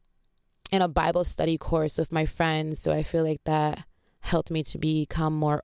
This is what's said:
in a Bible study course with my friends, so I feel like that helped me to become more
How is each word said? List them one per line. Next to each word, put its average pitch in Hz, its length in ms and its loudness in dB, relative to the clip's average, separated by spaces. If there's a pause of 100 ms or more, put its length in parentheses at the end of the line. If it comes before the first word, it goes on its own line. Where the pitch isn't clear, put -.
(720)
in 190 100 4
a 175 60 2
Bible 165 360 2
study 160 340 -2
course 156 380 0
with 160 140 -2
my 160 140 2
friends, 156 560 0
so 156 120 0
I 151 100 0
feel 165 200 0
like 156 220 0
that 151 400 0 (360)
helped - 300 0
me 160 140 -2
to - 140 -10
become 156 560 0
more 151 300 0